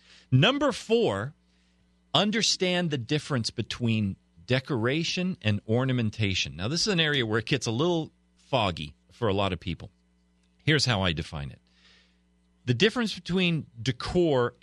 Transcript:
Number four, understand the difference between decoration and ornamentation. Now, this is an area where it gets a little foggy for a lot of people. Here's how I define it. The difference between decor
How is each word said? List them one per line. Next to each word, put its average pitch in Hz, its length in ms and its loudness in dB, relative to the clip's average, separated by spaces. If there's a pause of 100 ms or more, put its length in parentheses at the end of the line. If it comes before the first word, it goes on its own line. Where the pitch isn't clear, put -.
(300)
Number 254 420 4
four, 147 600 0 (800)
understand 180 760 2
the 147 80 -2
difference 127 520 -2
between 110 640 -2 (300)
decoration 147 960 -2
and 104 260 0
ornamentation. 110 880 0
Now, 90 100 -6
this 160 140 -2
is 214 120 0
an 175 80 2
area 143 240 2
where 110 140 0
it 110 80 -4
gets 135 200 -2
a 120 40 -2
little 160 400 0 (400)
foggy 85 440 0 (180)
for 117 160 -2
a 98 40 2
lot 98 200 0
of 80 80 -6
people. 92 300 -8 (720)
Here's 151 200 2
how 107 180 2
I 90 100 2
define 73 380 -6
it. - 100 -20 (1040)
The 123 100 2
difference 220 400 2
between 175 520 0 (140)
decor 127 800 2